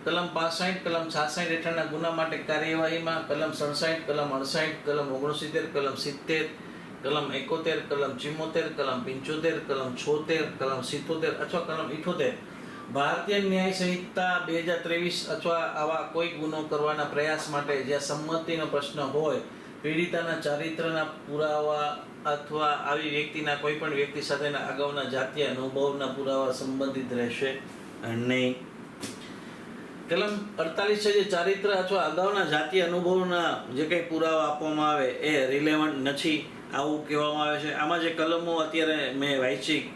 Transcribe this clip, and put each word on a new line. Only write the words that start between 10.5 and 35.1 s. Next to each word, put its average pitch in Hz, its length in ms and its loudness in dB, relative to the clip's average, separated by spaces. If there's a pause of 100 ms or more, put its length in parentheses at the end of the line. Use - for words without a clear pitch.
કલમ 135 220 0
સિત્તોતેર 156 500 -2
અથવા 147 300 -2
કલમ 160 300 -4
ઇઠોતેર. 151 420 0 (600)
ભારતીય 170 480 2
ન્યાય 190 300 4
સંહિતા 180 760 0
બે 165 140 0
હજાર 165 180 0
ત્રેવીસ 170 520 0
અથવા 170 300 2
આવા 160 540 0
કોઈ 165 140 2
ગુનો 156 340 -4
કરવાના 151 420 0
પ્રયાસ 151 460 0
માટે 143 340 0
જ્યાં 143 180 0
સંમતિનો 156 640 -2
પ્રશ્ન 143 340 -2
હોય, 143 400 2 (420)
પીડિતાના 165 580 0
ચારિત્રના 160 640 0
પુરાવા 151 1000 0 (200)
અથવા 151 400 0
આવી 147 440 0
વ્યક્તિના 147 460 0
કોઈ 147 200 0
પણ 151 140 -2
વ્યક્તિ 143 320 0
સાથેના 143 380 0
અગાઉના 139 440 -2
જાતીય 131 420 0
અનુભવના 135 640 0
પુરાવા 135 440 0
સંબંધિત 131 640 -2
રહેશે 120 480 0 (460)
નહીં. 127 480 2 (1500)
કલમ 202 300 2 (200)
અડતાલીસ 202 400 2
છે, 208 120 4
જે 202 120 6
ચારિત્ર 190 460 4
અથવા 185 320 4
અગાઉના 185 420 2
જાતીય 160 380 2
અનુભવના 175 840 2 (120)
જે 151 100 2
કંઈ 170 160 2
પુરાવા 160 420 2
આપવામાં 151 480 2
આવે 139 160 4
એ 135 400 2